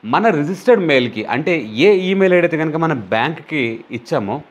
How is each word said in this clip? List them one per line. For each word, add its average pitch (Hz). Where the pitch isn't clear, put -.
మన 202
రిజిస్టర్డ్ 190
మెయిల్కి, 120
అంటే 165
ఏ 208
ఈమెయిల్ 190
ఐడి 170
అయితే 160
కనుక 151
మన 160
బ్యాంక్కి 143
ఇచ్చామో 120